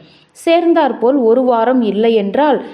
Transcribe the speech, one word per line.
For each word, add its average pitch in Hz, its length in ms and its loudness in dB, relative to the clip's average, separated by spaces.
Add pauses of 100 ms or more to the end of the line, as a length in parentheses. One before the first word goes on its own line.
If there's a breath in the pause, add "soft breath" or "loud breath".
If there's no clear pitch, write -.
(360 soft breath)
சேர்ந்தாற்போல் 311 840 0
ஒரு 233 200 2
வாரம் 247 400 0
இல்லை 214 320 -2
என்றால் 220 440 0 (160 loud breath)